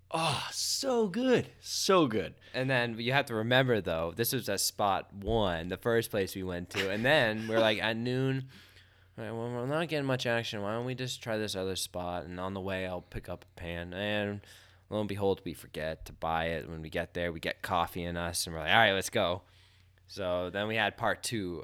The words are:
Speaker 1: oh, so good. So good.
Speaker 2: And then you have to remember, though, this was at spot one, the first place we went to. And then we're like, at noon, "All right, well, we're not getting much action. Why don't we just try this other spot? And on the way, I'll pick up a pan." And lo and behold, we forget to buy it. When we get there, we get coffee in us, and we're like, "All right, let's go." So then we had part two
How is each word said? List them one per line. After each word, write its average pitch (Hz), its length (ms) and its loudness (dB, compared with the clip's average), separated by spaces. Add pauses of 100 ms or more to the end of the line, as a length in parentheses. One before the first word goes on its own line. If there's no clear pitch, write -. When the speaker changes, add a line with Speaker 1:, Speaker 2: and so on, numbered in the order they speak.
(100)
Speaker 1:
oh, 156 400 -2
so 240 580 0
good. 233 400 2 (120)
So - 460 4
good. 104 280 -2 (200)
Speaker 2:
And 131 160 0
then 120 280 2
you 120 140 0
have 139 140 4
to 117 80 -4
remember, 120 460 6
though, 85 360 0
this 117 160 2
was 120 160 -2
at 98 120 0
spot - 540 2
one, 95 540 2
the 92 80 -2
first 117 340 2
place 98 240 0
we 95 80 -4
went 90 280 -4
to. 98 200 0
And 107 140 0
then 113 440 4
we're 113 120 2
like, 110 220 4
at 110 160 0
noon, 131 500 0 (720)
"All 113 60 -8
right, 107 60 -6
well, 113 200 -6
we're 123 160 -4
not 151 220 -2
getting 143 180 -2
much 127 200 0
action. 117 360 0
Why 101 100 -2
don't 120 140 -4
we 127 80 -4
just 127 280 -6
try 113 140 -2
this 107 180 -2
other 95 220 -2
spot? 90 480 -4
And 90 160 -8
on 95 140 -4
the 98 60 -4
way, 92 260 -2
I'll 90 160 -6
pick - 260 -10
up 87 160 -10
a - 160 -20
pan." 87 320 -8
And 104 480 -2 (500)
lo 107 80 -2
and 104 100 0
behold, 98 360 0
we 82 100 -6
forget 80 520 -8
to - 60 -14
buy 82 340 -2
it. 80 220 -4
When 80 140 -10
we 78 80 -10
get 85 240 -4
there, 87 180 -2
we 80 60 -10
get - 240 -6
coffee 87 400 0
in 87 140 -4
us, 85 300 -2
and 85 80 -8
we're 80 80 -6
like, 80 100 2
"All 107 60 8
right, 110 140 8
let's 95 180 0
go." 92 320 0 (640)
So 90 420 -2
then 101 160 -2
we 110 80 -2
had 107 220 2
part 101 260 0
two 90 420 -4